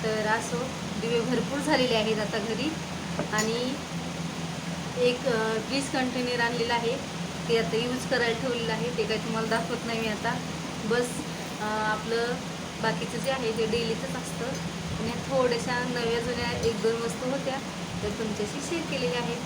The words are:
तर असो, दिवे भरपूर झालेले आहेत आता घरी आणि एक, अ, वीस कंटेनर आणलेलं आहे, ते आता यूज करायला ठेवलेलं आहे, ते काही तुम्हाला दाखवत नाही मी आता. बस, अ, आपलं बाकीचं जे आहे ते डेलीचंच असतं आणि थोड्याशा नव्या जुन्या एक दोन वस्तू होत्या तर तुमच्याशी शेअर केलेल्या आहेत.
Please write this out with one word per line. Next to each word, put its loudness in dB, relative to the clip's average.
तर 2
असो, 0
दिवे 2
भरपूर 2
झालेले 4
आहेत 4
आता 0
घरी 0
आणि 2
एक, 4
अ, 2
वीस 0
कंटेनर 0
आणलेलं 2
आहे, 2
ते 6
आता 2
यूज 0
करायला 2
ठेवलेलं 0
आहे, 0
ते 2
काही 2
तुम्हाला 0
दाखवत 2
नाही 0
मी 0
आता. 0
बस, 2
अ, -2
आपलं 0
बाकीचं 0
जे 2
आहे 0
ते 2
डेलीचंच 0
असतं -4
आणि 0
थोड्याशा 2
नव्या 2
जुन्या 0
एक 2
दोन 4
वस्तू -2
होत्या 0
तर 0
तुमच्याशी -2
शेअर 0
केलेल्या 0
आहेत. -2